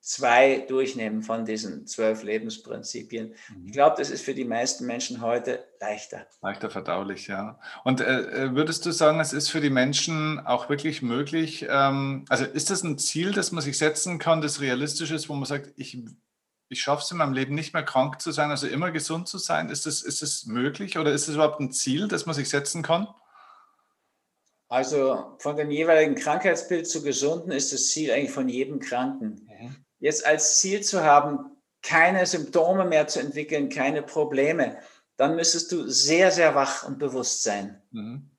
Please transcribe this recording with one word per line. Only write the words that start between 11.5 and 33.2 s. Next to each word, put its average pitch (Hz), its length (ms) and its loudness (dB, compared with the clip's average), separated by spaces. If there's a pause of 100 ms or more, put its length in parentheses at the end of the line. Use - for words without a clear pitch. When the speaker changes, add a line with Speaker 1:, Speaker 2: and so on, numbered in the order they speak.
Speaker 2:
ähm, 139 600 2
also 131 140 2
ist - 260 -4
das 190 120 0
ein 156 140 -2
Ziel, 180 360 -2
das 196 200 -2
man 165 100 -4
sich 139 140 -4
setzen 156 420 0
kann, 160 220 2
das 143 220 -4
realistisch 143 480 -2
ist, 156 180 -4
wo 147 60 -6
man 139 100 -4
sagt, 143 320 -6
ich, 131 220 -12 (720)
ich 123 100 -8
schaff's 143 300 -2
in 175 80 -8
meinem 139 160 0
Leben 135 200 -2
nicht 156 200 -6
mehr 160 80 0
krank 139 400 0
zu 170 80 -6
sein, 147 200 0
also 143 180 -4
immer 170 240 -2
gesund 160 360 -4
zu - 80 -10
sein? 160 320 -2
Ist 147 160 -6
das, 147 160 -4
ist - 220 -6
das - 240 -6
möglich 143 500 -4
oder 151 160 2
ist 143 160 -2
das 151 60 -4
überhaupt 151 260 2
ein 131 120 -4
Ziel, 156 360 0
das 175 160 -2
man 165 100 -4
sich 139 140 -4
setzen 143 340 -2
kann? 175 240 2 (1600)
Speaker 1:
Also 135 720 0
von 147 160 -4
dem 151 140 -2
jeweiligen 156 440 6
Krankheitsbild 165 760 0
zu 156 140 -4
Gesunden 143 480 -2
ist 139 240 -2
das - 140 0
Ziel 151 240 0
eigentlich 139 180 0
von 131 180 -2
jedem 135 300 -2
Kranken. 123 680 -4
Speaker 2:
Mhm. 113 300 -18 (220)
Speaker 1:
Jetzt 156 260 0
als 156 360 4
Ziel 196 200 0
zu 190 220 0
haben, 143 380 6 (420)
keine 180 420 4
Symptome 175 600 2
mehr 156 220 4
zu - 140 -4